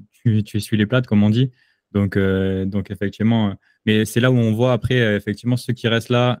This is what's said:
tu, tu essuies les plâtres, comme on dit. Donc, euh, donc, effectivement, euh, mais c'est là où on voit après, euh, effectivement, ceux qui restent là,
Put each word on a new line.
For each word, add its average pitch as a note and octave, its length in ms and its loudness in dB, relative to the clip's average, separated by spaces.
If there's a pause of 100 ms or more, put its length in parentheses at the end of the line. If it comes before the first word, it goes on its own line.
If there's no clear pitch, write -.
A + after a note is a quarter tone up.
(120)
tu, G#2+ 320 0
tu - 140 -8
essuies G#2+ 180 -4
les G#2 100 2
plâtres, B2+ 220 -2
comme G#2 160 2
on G#2+ 60 4
dit. B2+ 200 0 (420)
Donc, G2+ 240 0
euh, F#2+ 500 0
donc, G2 260 -6
effectivement, G#2 580 0
euh, F#2+ 40 -8 (300)
mais G#2+ 200 2
c'est A#2 160 -2
là B2+ 100 4
où B2+ 60 4
on A2+ 160 2
voit B2 200 2
après, B2 280 0
euh, G#2+ 160 2
effectivement, A2+ 400 -4
ceux - 160 -6
qui A#2+ 160 -4
restent A2+ 200 0
là, B2 320 2